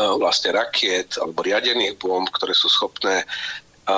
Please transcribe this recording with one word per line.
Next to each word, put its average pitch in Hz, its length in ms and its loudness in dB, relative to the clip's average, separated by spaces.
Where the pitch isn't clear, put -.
vlastne - 400 2
rakiet 95 640 -2
alebo 82 240 -4
riadených 110 560 0
bomb, 92 280 0
ktoré - 280 -4
sú - 80 2
schopné, - 560 0
e, - 40 -6